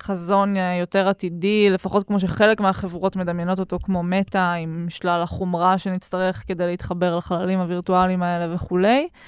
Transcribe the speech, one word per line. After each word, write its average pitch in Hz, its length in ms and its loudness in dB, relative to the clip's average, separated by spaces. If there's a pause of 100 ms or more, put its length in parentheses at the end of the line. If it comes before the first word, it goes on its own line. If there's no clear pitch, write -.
חזון, 196 540 0
אה, 180 240 0
יותר 185 280 0
עתידי, 196 640 2
לפחות 190 360 0
כמו 202 140 0
שחלק 208 400 4
מהחברות 190 560 -2
מדמיינות 175 440 -2
אותו, 185 220 -4
כמו 185 200 -2
מטא, 185 520 0
עם 165 340 -6
שלל 175 340 0
החומרה 180 560 0
שנצטרך 185 680 -4
כדי 175 200 -2
להתחבר 175 500 -2
לחללים 185 420 -2
הווירטואליים 180 640 0
האלה 175 320 -2
וכולי. 208 540 2 (200)